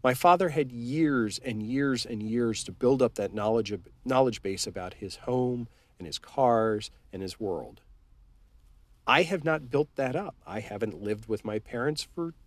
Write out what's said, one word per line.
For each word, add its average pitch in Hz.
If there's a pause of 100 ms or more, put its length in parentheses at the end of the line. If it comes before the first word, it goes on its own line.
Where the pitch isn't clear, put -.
My 127
father 180
had 139
years 123
and 107
years 127
and 110
years 113
to 95
build 127
up 117
that 101
knowledge, 107 (300)
knowledge 127
base 98
about 92
his 95
home 123 (300)
and 90
his 73
cars 113 (220)
and 92
his 95
world. 85 (1200)
I 143
have 175
not 151
built 143
that 131
up. 190 (100)
I 101
haven't 104
lived 107
with 110
my 104
parents 131
for 170 (140)